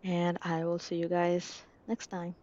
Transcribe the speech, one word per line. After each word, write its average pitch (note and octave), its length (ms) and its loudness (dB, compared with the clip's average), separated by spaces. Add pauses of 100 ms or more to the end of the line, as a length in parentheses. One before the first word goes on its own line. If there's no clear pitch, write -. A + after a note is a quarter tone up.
And F3 380 2
I E3 220 0
will E3+ 140 2
see - 180 -4
you E3+ 120 0
guys F3 540 2 (260)
next A3+ 180 -2
time. F3 360 -6